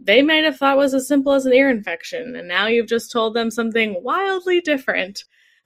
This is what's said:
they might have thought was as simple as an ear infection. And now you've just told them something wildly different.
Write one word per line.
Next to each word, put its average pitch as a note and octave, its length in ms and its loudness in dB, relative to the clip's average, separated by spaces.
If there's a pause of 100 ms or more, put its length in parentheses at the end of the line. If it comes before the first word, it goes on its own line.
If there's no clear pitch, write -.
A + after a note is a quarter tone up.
they A3 180 6
might D#4 220 2
have D#4 140 0
thought C#4 220 2
was C4+ 160 2
as C4 120 -2
simple C#4 260 2
as C4 140 2
an B3+ 60 4
ear C#4 180 6
infection. E3+ 640 -6
And E3+ 140 -12
now F#3 180 0
you've A3+ 220 0
just A#3 240 -4
told A3+ 220 -2
them A3+ 180 -2
something A3 500 -4
wildly F4+ 580 -2
different. G3+ 600 -4 (440)